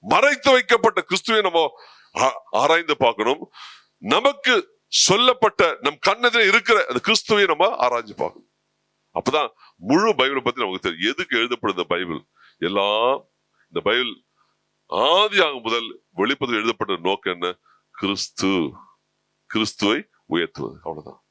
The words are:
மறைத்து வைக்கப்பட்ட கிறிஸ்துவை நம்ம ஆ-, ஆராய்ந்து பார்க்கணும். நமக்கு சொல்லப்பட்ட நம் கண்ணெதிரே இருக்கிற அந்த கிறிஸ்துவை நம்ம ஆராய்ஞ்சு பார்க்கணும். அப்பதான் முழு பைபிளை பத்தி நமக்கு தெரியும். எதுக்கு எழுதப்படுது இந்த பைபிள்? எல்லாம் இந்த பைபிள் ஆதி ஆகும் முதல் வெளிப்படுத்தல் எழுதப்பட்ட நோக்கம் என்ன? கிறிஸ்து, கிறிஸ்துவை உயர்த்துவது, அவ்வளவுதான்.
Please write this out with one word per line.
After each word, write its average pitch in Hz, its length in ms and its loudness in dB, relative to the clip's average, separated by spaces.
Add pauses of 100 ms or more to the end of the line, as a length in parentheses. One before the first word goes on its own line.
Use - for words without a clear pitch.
மறைத்து 262 520 2
வைக்கப்பட்ட 226 520 2
கிறிஸ்துவை 214 400 0
நம்ம 170 140 2 (540)
ஆ-, 123 200 2 (260)
ஆராய்ந்து 156 440 2
பார்க்கணும். 117 360 0 (720)
நமக்கு 254 400 2 (540)
சொல்லப்பட்ட 226 560 2 (220)
நம் 147 200 -2
கண்ணெதிரே 226 460 2
இருக்கிற 226 260 2 (120)
அந்த 123 180 -2
கிறிஸ்துவை 214 420 2
நம்ம 160 160 2 (200)
ஆராய்ஞ்சு 120 360 -2
பார்க்கணும். - 280 -8 (680)
அப்பதான் 131 340 0 (400)
முழு 196 300 4
பைபிளை 135 240 0
பத்தி 123 200 -4
நமக்கு 95 220 -6
தெரியும். 87 260 -2
எதுக்கு 147 280 -4
எழுதப்படுது 117 380 -2
இந்த 87 160 -2
பைபிள்? 87 280 -6 (400)
எல்லாம் 101 520 0 (600)
இந்த 82 140 -6
பைபிள் 120 240 0 (760)
ஆதி 185 560 2
ஆகும் 131 220 -6
முதல் 113 220 -2 (300)
வெளிப்படுத்தல் 120 420 -2
எழுதப்பட்ட 107 360 -4 (100)
நோக்கம் 95 300 -4
என்ன? 87 160 -4 (420)
கிறிஸ்து, 98 560 -4 (1000)
கிறிஸ்துவை 110 500 0 (340)
உயர்த்துவது, 78 500 -4
அவ்வளவுதான். 78 480 -12